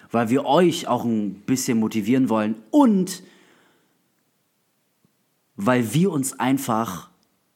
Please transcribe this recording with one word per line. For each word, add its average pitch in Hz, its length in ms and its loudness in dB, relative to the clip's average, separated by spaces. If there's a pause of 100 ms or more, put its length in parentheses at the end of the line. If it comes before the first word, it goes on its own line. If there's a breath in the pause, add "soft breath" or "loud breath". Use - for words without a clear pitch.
(100)
weil 113 200 -2
wir 135 140 0
euch 165 440 2
auch 120 160 -2
ein 107 300 -2 (120)
bisschen 127 320 -2
motivieren 110 500 0
wollen 110 280 0 (140)
und 214 520 2 (2250 soft breath)
weil 117 380 0
wir 180 160 2
uns 135 300 -4
einfach 113 680 -4 (460)